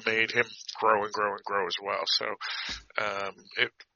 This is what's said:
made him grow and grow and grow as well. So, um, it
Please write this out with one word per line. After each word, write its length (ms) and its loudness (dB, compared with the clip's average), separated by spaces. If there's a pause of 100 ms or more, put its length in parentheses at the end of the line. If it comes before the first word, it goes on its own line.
made 260 2
him 140 4 (340)
grow 240 6
and 80 -4
grow 200 0
and 120 -10
grow 220 0
as 160 -4
well. 240 -2
So, 180 2 (800)
um, 300 -2 (240)
it 120 4 (260)